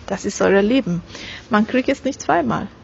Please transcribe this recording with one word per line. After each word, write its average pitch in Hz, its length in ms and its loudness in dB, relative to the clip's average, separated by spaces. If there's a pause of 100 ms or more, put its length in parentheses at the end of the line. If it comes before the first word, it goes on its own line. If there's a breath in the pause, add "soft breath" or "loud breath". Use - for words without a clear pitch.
das - 180 -6
ist 196 160 -6
euer 190 220 6
Leben. 208 400 0 (480 loud breath)
Man 214 160 4
kriegt 254 220 0
es 269 160 -2
nicht 277 160 -4
zweimal. 269 480 0 (160)